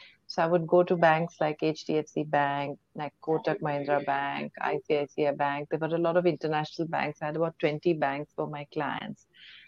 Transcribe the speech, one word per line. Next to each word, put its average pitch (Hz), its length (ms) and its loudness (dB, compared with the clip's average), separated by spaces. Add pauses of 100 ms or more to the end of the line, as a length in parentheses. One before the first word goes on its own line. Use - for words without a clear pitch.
(280)
So - 160 -2
I 165 40 2
would 170 200 2
go 180 160 6
to 180 140 2
banks 165 420 4
like 151 240 0
H 156 220 -2
D 156 120 0
F 151 100 -2
C 151 160 -4
Bank, 143 540 0 (180)
like 147 180 -8 (100)
Kotak 160 380 0
Mahindra 143 440 0
Bank, 143 460 -2 (100)
I 147 240 -2
C 151 120 2
I 143 80 0
C 147 220 -2
I 143 40 2
Bank. 143 380 -2
There 156 100 -4
were 160 160 -2
a 170 40 0
lot 170 180 2
of 175 80 2
international 156 640 -2
banks. 147 320 -4
I 156 60 -6
had 151 100 -6
about 165 220 -2
twenty 151 340 0
banks 147 420 -2
for 151 120 -4
my 147 260 -8
clients. - 520 -6 (420)